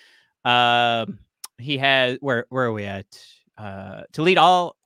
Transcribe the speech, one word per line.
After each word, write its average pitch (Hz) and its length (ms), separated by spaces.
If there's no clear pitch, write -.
um, 120 720
he 139 180
has, 131 460
where, 127 260
where 131 160
are 117 80
we 104 120
at? 98 420
Uh, 98 540
to 151 100
lead 175 160
all 180 360